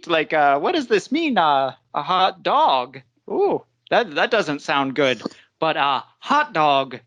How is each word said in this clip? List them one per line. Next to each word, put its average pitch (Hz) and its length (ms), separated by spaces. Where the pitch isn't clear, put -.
like, 160 260
uh, 143 260
what 202 160
does 302 120
this 214 240
mean? 294 280
Uh, 139 360
a - 80
hot 185 400
dog. 139 580
Ooh, 311 360
that, 196 240
that 185 160
doesn't 156 320
sound 139 320
good. 127 280
But 160 180
a 139 280
hot 294 340
dog 139 540